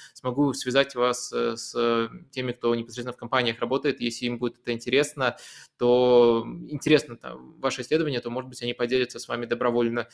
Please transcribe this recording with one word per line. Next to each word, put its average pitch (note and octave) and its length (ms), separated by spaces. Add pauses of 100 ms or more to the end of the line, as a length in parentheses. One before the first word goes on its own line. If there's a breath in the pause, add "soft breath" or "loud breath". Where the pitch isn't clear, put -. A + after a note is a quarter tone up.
(140 loud breath)
смогу C3 400
связать C3+ 420
вас, B2 380
э, A#2+ 220
с A#2 540 (220)
теми, B2+ 220
кто A#2+ 200
непосредственно A#2+ 400
в - 40
компаниях A#2+ 420
работает, C3+ 420
если A#2+ 240
им A#2+ 140
будет A#2+ 200
это - 120
интересно, B2+ 640 (400 loud breath)
то A#2+ 640 (260)
интересно C#3+ 480
там B2 420
ваше C3 240
исследование, D3 380
то, A#2+ 100
может B2+ 180
быть, B2 140
они A#2+ 100
поделятся B2 460
с - 80
вами A#2+ 180
добровольно A#2 680